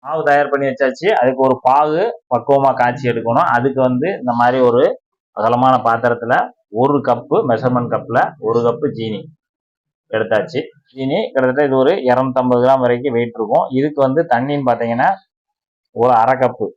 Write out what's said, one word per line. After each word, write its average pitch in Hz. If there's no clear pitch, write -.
மாவு 156
தயார் 143
பண்ணி 139
வச்சாச்சு. 131
அதுக்கு 127
ஒரு 127
பாகு 151
பக்குவமா 135
காய்ச்சி 123
எடுக்கணும். 117
அதுக்கு 127
வந்து 127
இந்த 123
மாதிரி 123
ஒரு 120
அகலமான 120
பாத்திரத்துல 117
ஒரு 143
கப்பு 123
மெஷர்மெண்ட் 120
கப்ல 113
ஒரு 117
கப்பு 120
ஜீனி 110
எடுத்தாச்சு. 107
ஜீனி 135
கிட்டத்தட்ட 131
இது 131
ஒரு 139
இருநூத்தம்பது 127
கிராம் 131
வரைக்கும் 123
வெயிட் 117
இருக்கும். 120
இதுக்கு 147
வந்து 143
தண்ணின்னு 135
பாத்தீங்கன்னா 117
ஒரு 123
அரை 127
கப்பு 113